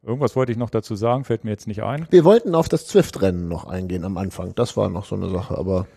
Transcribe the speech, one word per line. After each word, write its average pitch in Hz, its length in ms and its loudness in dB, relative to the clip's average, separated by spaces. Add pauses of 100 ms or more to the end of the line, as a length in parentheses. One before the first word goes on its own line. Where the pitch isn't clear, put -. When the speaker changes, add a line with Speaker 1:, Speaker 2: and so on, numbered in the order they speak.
Speaker 1:
irgendwas 127 300 -2
wollte 127 160 2
ich 110 60 -2
noch 120 100 -2
dazu 110 280 -2
sagen, 120 280 0
fällt 113 200 -2
mir 110 60 -4
jetzt - 160 -6
nicht 104 160 -6
ein. 147 280 -4
Speaker 2:
Wir 175 140 8
wollten 196 300 6
auf 165 140 2
das - 180 -2
Zwift-Rennen 90 640 2
noch 85 160 -6
eingehen 90 400 -6
am 92 140 -4
Anfang. 92 360 -8
Das - 220 -2
war 104 140 0
noch 95 160 -8
so 101 100 -6
eine 92 140 -4
Sache, 92 260 -4
aber 92 300 -2 (100)